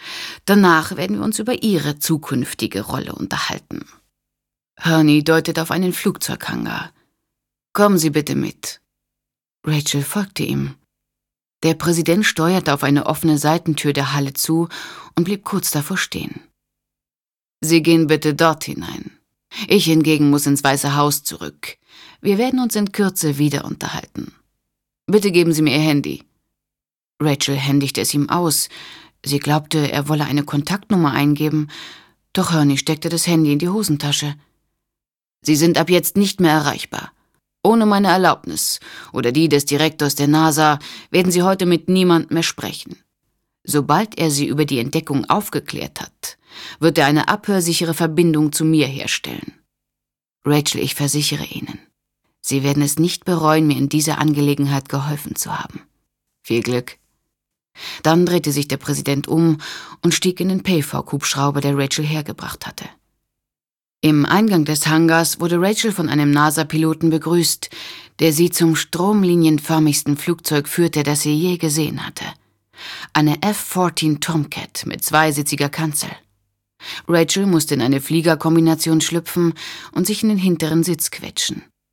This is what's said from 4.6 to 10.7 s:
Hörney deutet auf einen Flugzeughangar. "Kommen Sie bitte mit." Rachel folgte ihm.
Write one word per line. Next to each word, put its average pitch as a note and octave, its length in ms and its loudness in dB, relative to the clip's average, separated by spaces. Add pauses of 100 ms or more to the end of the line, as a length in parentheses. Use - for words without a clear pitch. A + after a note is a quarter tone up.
Hörney D3+ 460 4
deutet D#3+ 340 0
auf E3 120 -6
einen F3+ 240 0
Flugzeughangar. - 1000 -6 (800)
"Kommen G#3 240 4
Sie D#3+ 140 2
bitte D3 240 -2
mit." - 480 -8 (840)
Rachel D3 360 -2
folgte G3 400 -6
ihm. C#3 320 -4 (880)